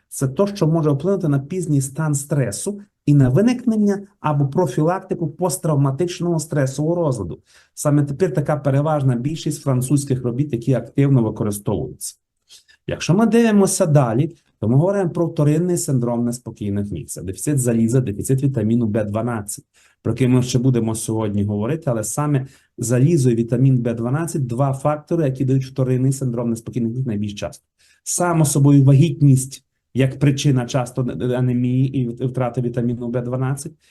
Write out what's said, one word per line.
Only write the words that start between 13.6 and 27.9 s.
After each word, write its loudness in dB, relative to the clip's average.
далі, 2
то -2
ми 4
говоримо 2
про -2
вторинний 0
синдром -2
неспокійних -6
ніг. -8
Це -12
дефіцит -4
заліза, 2
дефіцит -2
вітаміну 0
Б -2
дванадцять, -6
про -2
який 2
ми 4
ще 0
будемо 2
сьогодні -2
говорити, -2
але -2
саме -2
залізо 2
і 2
вітамін 2
Б -2
дванадцять — -4
два -2
фактори, -2
які -2
дають 0
вторинний 0
синдром -4
неспокійних -4
ніг -6
найбільш -4
часто. -12